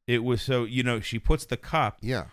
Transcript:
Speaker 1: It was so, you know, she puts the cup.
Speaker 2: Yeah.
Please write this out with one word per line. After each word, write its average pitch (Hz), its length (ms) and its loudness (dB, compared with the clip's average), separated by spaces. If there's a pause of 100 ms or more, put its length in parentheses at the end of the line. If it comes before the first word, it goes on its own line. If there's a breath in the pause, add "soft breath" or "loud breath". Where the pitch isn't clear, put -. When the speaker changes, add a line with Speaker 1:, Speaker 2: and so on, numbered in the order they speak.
Speaker 1:
It 120 160 2
was 123 200 2
so, 127 200 0
you 123 200 -2
know, 120 160 0
she 110 180 -6
puts - 280 2
the 120 120 -6
cup. 139 440 -2
Speaker 2:
Yeah. 110 300 -2